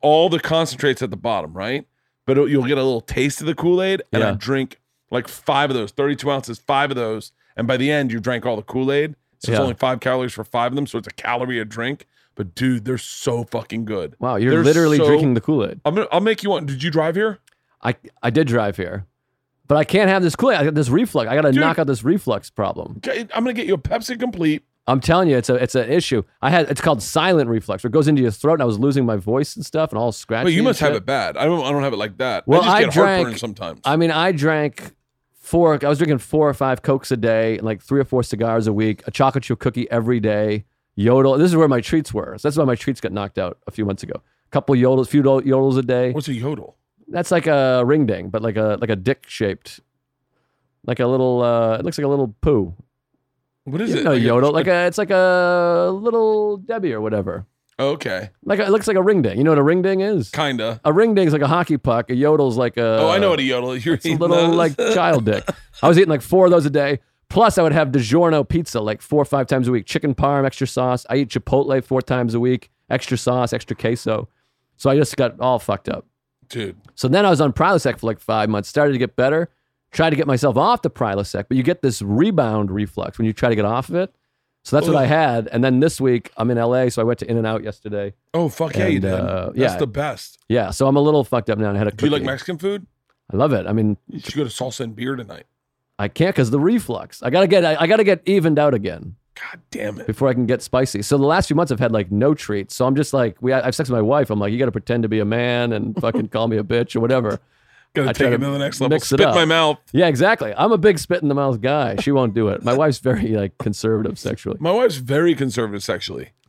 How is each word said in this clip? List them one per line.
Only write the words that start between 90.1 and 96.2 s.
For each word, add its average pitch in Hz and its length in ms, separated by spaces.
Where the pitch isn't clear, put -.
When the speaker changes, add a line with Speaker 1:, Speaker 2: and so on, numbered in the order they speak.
Speaker 2:
Yeah, 110 220
so 135 180
I'm 143 80
a 143 60
little 151 200
fucked 117 280
up 104 80
now 107 100
and 101 100
had 107 80
a 104 40
Speaker 1:
Do 104 160
you 147 40
like 147 120
Speaker 2:
cookie. - 80
Speaker 1:
Mexican 147 280
food? 196 280
Speaker 2:
I 95 40
love 139 160
it. 92 140
I 95 60
mean, 107 260
Speaker 1:
You - 120
should - 140
go 143 100
to 117 60
Salsa 127 300
and 113 160
Beer 127 200
tonight. 98 280
Speaker 2:
I 104 100
can't 170 260